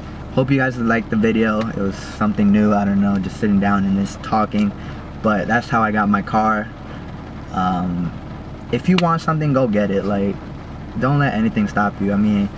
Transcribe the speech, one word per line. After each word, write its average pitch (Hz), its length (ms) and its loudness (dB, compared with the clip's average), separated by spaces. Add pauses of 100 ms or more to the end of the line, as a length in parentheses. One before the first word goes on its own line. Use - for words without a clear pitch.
(320)
hope 131 180 2
you 139 80 4
guys 131 200 0
liked 113 320 0
the 113 60 0
video. 110 520 2
It 110 80 -6
was 98 200 -2
something 104 540 0
new, 104 220 6
I 101 120 2
don't 98 160 2
know, 101 180 2
just 95 200 -4
sitting 101 220 4
down 98 240 2
and 98 140 2
just - 240 -4
talking. 104 500 0 (500)
But 101 260 0
that's 113 200 0
how 113 140 2
I 107 100 2
got 104 160 2
my 104 140 2
car. 110 460 0 (840)
Um, 180 600 -2 (600)
if - 160 -2
you 180 120 6
want 165 220 2
something, 156 300 0
go 131 160 4
get 104 220 2
it. 95 140 0
Like, 101 300 0 (680)
don't 139 180 2
let 143 160 0
anything 110 340 2
stop 101 320 0
you. 101 120 0
I 101 40 2
mean, 101 420 2